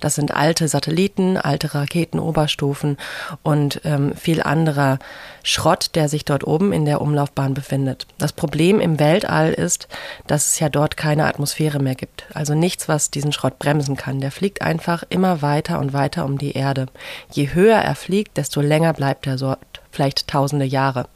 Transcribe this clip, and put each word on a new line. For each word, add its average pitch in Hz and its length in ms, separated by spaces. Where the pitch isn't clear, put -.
Das 147 140
sind 147 200
alte 160 320
Satelliten, 185 720
alte - 380
Raketenoberstufen 151 1200
und, 147 400
ähm, 143 320
viel - 260
anderer 143 560
Schrott, - 500
der 151 160
sich 147 160
dort 139 200
oben 175 280
in 156 120
der 147 160
Umlaufbahn 143 520
befindet. 135 540
Das 147 160
Problem 170 460
im 156 200
Weltall 156 540
ist, - 340
dass 147 220
es - 120
ja 160 100
dort 147 280
keine 151 280
Atmosphäre 143 540
mehr 131 160
gibt. - 380
Also 147 220
nichts, 170 340
was 151 220
diesen 147 200
Schrott - 280
bremsen 143 360
kann. 131 240
Der 135 120
fliegt - 320
einfach 165 460
immer 180 340
weiter 151 360
und 139 140
weiter 139 320
um 139 140
die 143 140
Erde. 135 340
Je 143 220
höher 208 240
er 147 180
fliegt, - 420
desto 147 240
länger 151 320
bleibt 139 340
er 135 100
dort, 135 220
vielleicht - 360
tausende 139 380
Jahre. 131 400